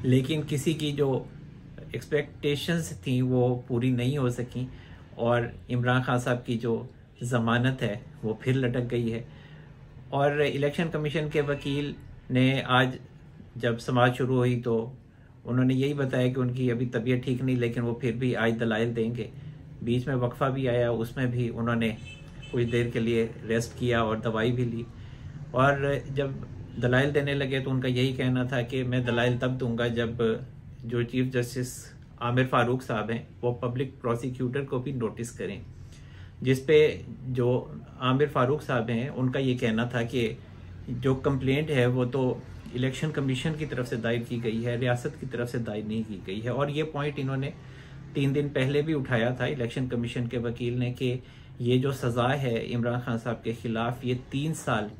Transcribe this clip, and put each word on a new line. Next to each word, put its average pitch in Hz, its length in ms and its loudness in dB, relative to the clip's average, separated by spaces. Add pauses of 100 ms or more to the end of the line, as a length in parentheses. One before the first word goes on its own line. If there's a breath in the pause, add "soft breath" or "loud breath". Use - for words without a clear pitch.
लेकिन 135 380 4
किसी 151 320 0
की 147 180 -2
जो 135 360 0 (640)
expectations 151 1120 -2
थी, 127 160 2
वो 127 460 2
पूरी 127 220 2
नहीं 127 280 2
हो 127 120 2
सकी 123 380 -6 (500 loud breath)
और 120 340 2 (180)
इमरान 123 320 4
खान 127 160 2
साहब 127 280 0
की 120 100 0
जो 113 340 -2 (320)
ज़मानत 120 600 2
है, 107 200 -2 (220)
वो 107 180 -2
फिर 131 120 2
लटक 127 260 2
गई 120 280 0
है। 117 200 -4 (840 loud breath)
और 143 300 4
इलेक्शन 143 460 0
कमीशन 151 400 -2
के 151 120 2
वकील 143 540 -2 (360)
ने 131 300 4
आज 127 380 4 (580)
जब 117 220 2
समाअत 123 360 4
शुरू 131 220 2
हुई, 123 240 4
तो 117 320 0 (540 loud breath)
उन्होंने 127 280 4
यही 139 200 2
बताया 131 340 2
कि 127 120 0
उनकी 127 300 2
अभी 120 160 0
तबीयत 123 380 0
ठीक 127 180 0
नहीं, 131 140 2
लेकिन 120 260 0
वो 117 180 0
फिर 117 140 0
भी 123 200 0
आज 113 180 4
दलाइल 113 420 0
देंगे। 113 360 -2 (540 loud breath)
बीच 123 240 0
में 139 60 0
वक्फा 123 340 0
भी 131 180 0
आया, 120 260 2
उसमें 117 380 -2
भी 120 180 0
उन्होंने 117 480 0 (560)
कुछ 123 120 2
देर 120 260 2
के 120 100 0
लिए 113 340 2 (100)
rest 113 340 0
किया 117 260 2
और 110 160 0
दवाई 113 320 2
भी 123 120 0
ली। 117 220 -4 (680 loud breath)
और 139 480 4 (100)
जब 139 420 -4 (240)
दलाइल 127 340 4
देने 143 220 2
लगे, 135 260 0
तो 135 100 -4
उनका 131 180 2
यही 127 240 2
कहना 127 320 2
था 127 180 0
कि 131 200 -2
मैं 123 220 2
दलाइल 120 340 4
तब 127 120 2
दूंगा, 120 380 0
जब 117 560 0 (400)
जो 120 180 0
चीफ 127 300 0
जस्टिस 123 640 -4 (280)
आमिर 123 240 2
फारूक 127 360 2
साहब 110 280 -2
हैं, 117 180 -4 (140)
वो 123 100 2
पब्लिक 123 480 -4
प्रोसिक्यूटर 127 640 -2
को 139 160 -2
भी 143 120 -4
नोटिस 117 380 -4
करें, 92 320 -6 (800 loud breath)
जिस 131 180 4
पे 151 440 6 (240)
जो 123 520 2 (200)
आमिर 131 280 4
फारूक 143 340 2
साहब 117 280 0
हैं, 120 200 0
उनका 127 300 0
ये 131 140 2
कहना 120 400 0
था 120 80 0
कि 117 360 -2 (520 loud breath)
जो 131 240 2
कंप्लेंट 135 560 2
है, 127 160 4
वो 127 180 4
तो 127 380 0 (320)
इलेक्शन 127 360 0
कमीशन 139 440 0
की 151 120 -4
तरफ 127 200 -4
से 131 100 -4
दायर 117 260 0
की 117 180 -4
गई 113 220 0
है, 120 140 0
रियासत 123 440 0
की - 60 -6
तरफ 120 220 -4
से 123 100 -4
दायर 107 260 -4
नहीं 107 200 -2
की 101 220 -8
गई 95 140 -6
है। 120 120 -4
और 139 180 0
ये 147 120 -2
point 147 360 -4
इन्होंने 135 360 -2 (600 loud breath)
तीन 139 180 2
दिन 143 160 2
पहले 139 340 2
भी 156 120 0
उठाया 123 460 2
था 123 60 2
इलेक्शन 127 420 -2
कमीशन 120 380 -2
के 120 120 -2
वकील 120 400 -2
ने 123 140 0
कि 127 280 0 (400 loud breath)
ये 123 180 4
जो 139 140 4
सज़ा 123 360 2
है 131 380 0
इमरान 120 340 0
खान 120 180 -2
साहब 117 260 -4
के 110 80 0
ख़िलाफ़, 117 540 -2
ये 123 80 2
तीन 139 380 -2
साल 107 480 -2